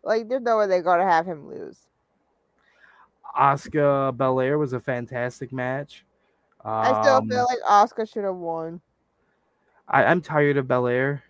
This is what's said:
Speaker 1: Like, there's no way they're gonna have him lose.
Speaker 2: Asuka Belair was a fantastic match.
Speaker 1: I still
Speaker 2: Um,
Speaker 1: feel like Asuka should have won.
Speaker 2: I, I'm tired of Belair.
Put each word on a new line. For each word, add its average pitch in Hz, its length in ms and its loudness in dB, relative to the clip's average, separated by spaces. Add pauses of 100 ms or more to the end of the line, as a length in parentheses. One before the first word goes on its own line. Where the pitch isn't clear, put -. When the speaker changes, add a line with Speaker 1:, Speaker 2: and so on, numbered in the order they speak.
Speaker 1:
Like, 220 260 -2
there's 262 120 -2
no 226 160 2
way 208 100 2
they're 185 140 2
gonna 175 240 2
have 170 200 4
him 156 220 -10
lose. - 320 -14 (1600)
Speaker 2:
Asuka 139 760 2
Belair 131 420 0
was 143 160 -2
a 123 60 -4
fantastic 123 720 -8
match. 131 540 -8 (580)
Speaker 1:
I 220 380 -2
still 262 140 4
Speaker 2:
Um, 220 140 0
Speaker 1:
feel 247 160 0
like 247 220 -4
Asuka 220 440 2
should 214 120 -6
have 190 120 -4
won. 165 460 -8 (1040)
Speaker 2:
I, 135 180 4
I'm 165 160 2
tired 147 360 0
of 131 100 -2
Belair. 127 640 0